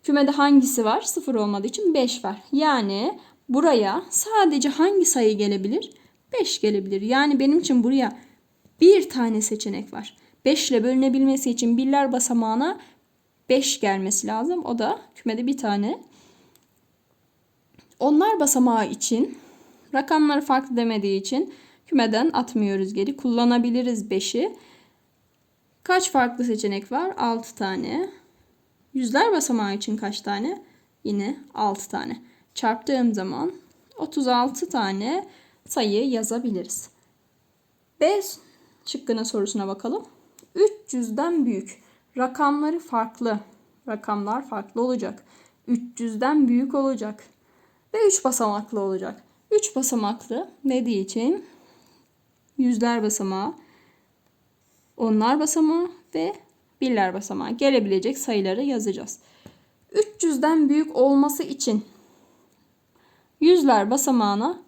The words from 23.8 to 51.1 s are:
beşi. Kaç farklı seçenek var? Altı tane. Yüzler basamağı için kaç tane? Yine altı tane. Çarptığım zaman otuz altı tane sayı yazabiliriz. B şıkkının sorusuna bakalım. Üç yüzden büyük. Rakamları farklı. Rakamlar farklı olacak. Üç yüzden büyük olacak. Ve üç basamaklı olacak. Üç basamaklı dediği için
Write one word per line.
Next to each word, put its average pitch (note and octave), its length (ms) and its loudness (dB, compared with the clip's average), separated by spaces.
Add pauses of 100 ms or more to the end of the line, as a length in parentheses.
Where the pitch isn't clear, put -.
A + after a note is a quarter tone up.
beşi. A#3+ 460 -2 (1300)
Kaç F#4 280 0
farklı B3 340 0
seçenek G#3+ 480 -4
var? F4 260 -4
Altı A#3 360 -4
tane. G3+ 560 -6 (840)
Yüzler C4+ 380 2
basamağı A3+ 420 -2
için G#3+ 220 -6
kaç G3+ 240 -8
tane? A3+ 420 -6 (420)
Yine G#3 320 -4 (180)
altı G3 340 -4
tane. - 340 -8 (320)
Çarptığım B3+ 600 0
zaman G3 380 -4 (440)
otuz D4+ 320 -4
altı B3+ 400 0
tane A3+ 600 -4 (400)
sayı A3+ 400 0
yazabiliriz. A3+ 840 -4 (1120)
B G4 200 2 (680)
şıkkının A3+ 360 -6
sorusuna G3+ 460 -4
bakalım. A#3 360 -6 (500)
Üç G#4 400 0
yüzden B3+ 520 0
büyük. - 360 -6 (340)
Rakamları D4 600 0
farklı. A3+ 600 -4 (500)
Rakamlar G#3+ 600 -6
farklı G#3+ 340 -6
olacak. B3 420 -4 (440)
Üç A#3+ 320 -4
yüzden B3+ 480 2
büyük B3+ 260 2
olacak. A#3 500 -2 (720)
Ve A4 120 4
üç - 180 2
basamaklı G#3+ 560 -2
olacak. F#3+ 420 -6 (280)
Üç G#4+ 260 0
basamaklı A#3 760 -4 (140)
dediği A#3+ 360 0
için A#3+ 440 -2 (1120)